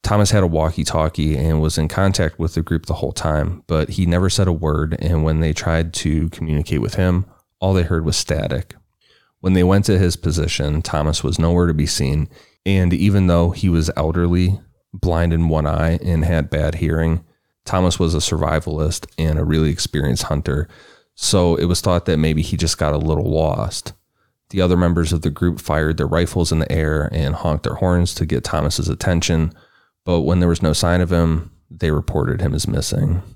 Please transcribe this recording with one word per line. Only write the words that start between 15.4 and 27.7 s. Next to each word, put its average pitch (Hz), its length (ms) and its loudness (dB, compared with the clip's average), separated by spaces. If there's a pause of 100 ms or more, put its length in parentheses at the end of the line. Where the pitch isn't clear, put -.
one 78 180 2
eye, 80 380 0
and 80 220 0
had 80 240 0
bad 78 260 -2
hearing, 82 480 0 (400)
Thomas 92 340 0
was 82 160 0
a 80 40 0
survivalist 78 880 -2 (100)
and 78 220 0
a 76 60 -2
really 78 240 2
experienced 71 540 -2
hunter, 73 440 -2 (480)
so 87 400 2
it - 100 0
was 87 140 0
thought 87 260 0
that 82 120 0
maybe 78 240 0
he - 160 -4
just 82 200 -2
got 76 160 0
a 76 40 0
little 78 340 0
lost. - 600 -2 (560)
The 95 100 -4
other 90 160 4
members 85 380 2
of 80 80 0
the 80 80 0
group 87 320 -2
fired 78 340 0
their 69 100 -2
rifles 85 460 0
in 82 80 2
the 78 100 -2
air 78 440 0
and 76 200 0
honked 78 300 -2
their 73 120 -4